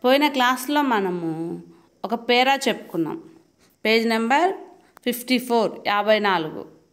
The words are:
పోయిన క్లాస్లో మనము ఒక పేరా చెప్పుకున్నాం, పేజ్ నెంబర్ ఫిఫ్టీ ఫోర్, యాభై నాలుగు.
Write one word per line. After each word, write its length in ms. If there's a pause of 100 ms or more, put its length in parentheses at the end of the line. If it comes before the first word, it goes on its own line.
పోయిన 240
క్లాస్లో 540
మనము 800 (440)
ఒక 80
పేరా 420
చెప్పుకున్నాం, 680 (640)
పేజ్ 220
నెంబర్ 460 (500)
ఫిఫ్టీ 340
ఫోర్, 340 (160)
యాభై 320
నాలుగు. 460 (280)